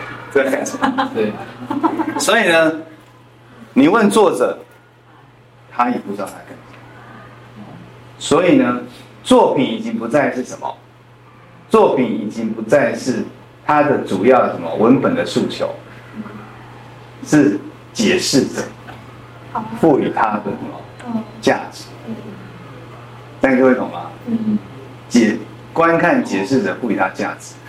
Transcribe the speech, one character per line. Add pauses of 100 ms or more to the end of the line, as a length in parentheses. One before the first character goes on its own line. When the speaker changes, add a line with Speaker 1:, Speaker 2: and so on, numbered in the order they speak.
(340)
Speaker 1:
这
在
干
什
么？
Speaker 2:
对。 (840)
Speaker 1:
所
以
呢， (1000)
你
问
作
者， (1120)
他
也
不
知
道
他
干
什
么。 (540)
所
以
呢， (440)
作
品
已
经
不
再
是
什
么？ (920)
作
品
已
经
不
再
是 (500)
他
的
主
要
的
什
么
文
本
的
诉
求， (1500)
是 (340)
解
释
者 (1160)
赋
予
他
的
什
么 (600)
价 (120)
值。 (1600)
这
样
各
位
懂
吗？ (240)
Speaker 3:
嗯。 (520)
Speaker 1:
解-， (380)
观
看
解
释
者
赋
予
他
价
值。 (140)